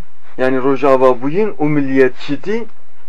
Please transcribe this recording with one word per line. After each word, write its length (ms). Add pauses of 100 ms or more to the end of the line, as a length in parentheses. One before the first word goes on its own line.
(380)
yani 180
rojavabûyîn 920 (120)
û 60
milliyetçîtî 960 (440)